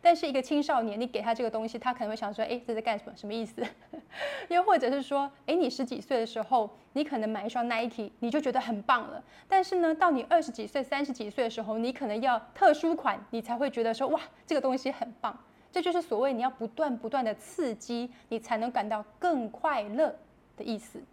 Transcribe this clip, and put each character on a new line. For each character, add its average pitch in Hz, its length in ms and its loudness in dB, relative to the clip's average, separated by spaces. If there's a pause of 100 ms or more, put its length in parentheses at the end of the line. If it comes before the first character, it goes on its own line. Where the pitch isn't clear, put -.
但 339 140 10
是 339 100 -2
一 277 60 0
个 262 100 2
青 294 180 2
少 285 220 2
年， 214 180 -4
你 247 60 0
给 226 140 -4
他 226 120 0
这 233 120 0
个 220 60 0
东 220 180 -4
西， 233 100 -8
他 254 140 -2
可 247 80 -8
能 208 80 -2
会 220 80 -4
想 208 180 -6
说， 220 120 -2
哎， 240 200 -4
这 233 80 -2
在 220 60 -2
干 220 180 -2
什 - 80 -12
么？ - 80 -14
什 - 120 -14
么 208 60 -6
意 226 120 -4
思？ 226 180 -8 (440)
<laughs> 571 420 -8
又 349 140 4
或 392 140 6
者 247 140 2
是 277 100 0
说， 277 300 -2 (160)
哎， 294 80 0
你 311 160 2
十 254 140 -4
几 233 160 -6
岁 254 180 -2
的 226 80 0
时 226 160 -6
候， 220 260 2 (260)
你 294 100 2
可 285 140 -2
能 220 120 0
买 208 160 -4
一 - 20 -2
双 240 200 -2
Nike， 226 500 -2
你 240 100 -2
就 285 120 2
觉 285 100 -2
得 247 100 2
很 214 220 -4
棒 240 260 2
了。 - 140 -12 (240)
但 381 160 6
是 370 140 0
呢， 320 180 4
到 349 160 6
你 254 140 2
二 330 180 4
十 - 80 -6
几 220 160 -8
岁、 262 160 -2
三 285 220 -2
十 277 80 -4
几 208 180 -6
岁 240 140 0
的 226 60 0
时 226 120 -6
候， 220 160 -4
你 240 140 0
可 247 160 -6
能 214 120 -2
要 247 200 2 (140)
特 330 200 8
殊 320 220 2
款， 214 340 -2
你 226 100 -4
才 240 140 -4
会 254 160 0
觉 233 140 -2
得 226 100 2
说， 226 140 0
哇， 311 120 2 (260)
这 330 80 0
个 269 60 4
东 262 160 0
西 262 140 -2
很 233 300 -6
棒。 220 180 -6 (320)
这 359 100 0
就 339 120 0
是 339 100 2
所 214 160 -2
谓 269 140 2
你 233 100 -2
要 254 80 2
不 226 180 -6
断 285 280 -2
不 226 120 -8
断 233 160 0
的 220 100 0
刺 254 400 -4
激， 240 360 -6 (200)
你 226 100 -2
才 226 160 -2
能 233 160 -2
感 214 160 0
到 214 160 -4 (140)
更 277 320 0
快 285 320 0
乐 220 320 0 (420)
的 - 80 -12
意 220 140 -4
思。 - 200 -16 (140)